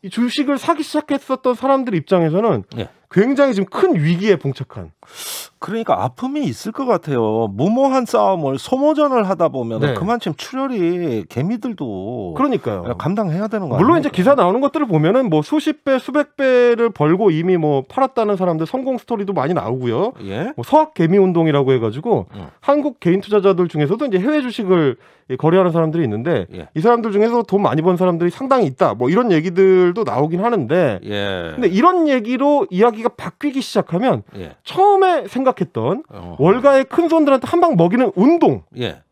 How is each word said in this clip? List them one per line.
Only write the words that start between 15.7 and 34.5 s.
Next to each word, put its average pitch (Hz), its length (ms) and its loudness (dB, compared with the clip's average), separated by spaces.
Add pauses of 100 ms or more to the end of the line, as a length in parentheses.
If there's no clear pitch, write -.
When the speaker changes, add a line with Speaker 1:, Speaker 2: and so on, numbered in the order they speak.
Speaker 1:
배, 262 160 0
수백 285 380 -4
배를 240 540 2
벌고 180 400 2
이미 170 260 0
뭐 147 320 0
팔았다는 233 480 0
사람들 170 300 -2
성공 262 300 -4
스토리도 202 360 -6
많이 151 200 -2
나오고요. 127 600 -2 (100)
Speaker 2:
예. 120 320 -6
Speaker 1:
뭐 120 80 -8
서학 311 300 2
개미 170 240 2
운동이라고 160 560 2
해가지고 123 640 -2
Speaker 2:
음. 90 120 -14 (140)
Speaker 1:
한국 285 400 0
개인 175 180 2
투자자들 190 480 2
중에서도 160 380 -2
이제 208 120 -2
해외 285 240 0
주식을 180 540 0 (420)
거래하는 175 340 2
사람들이 165 340 0
있는데 113 500 -2
Speaker 2:
예. 85 180 -14
Speaker 1:
이 156 80 -4
사람들 226 300 2
중에서 226 320 0
돈 202 180 -2
많이 156 220 0
번 180 140 2
사람들이 175 340 0
상당히 254 340 0
있다. 131 300 0
뭐 123 140 0
이런 233 220 2
얘기들도 180 720 2
나오긴 160 400 -2
하는데 156 600 0
Speaker 2:
예. 98 500 -6
Speaker 1:
근데 226 140 0
이런 320 400 2
얘기로 254 640 0
이야기가 220 380 0
바뀌기 262 520 -8
시작하면 185 600 -2 (140)
Speaker 2:
예. 87 260 -14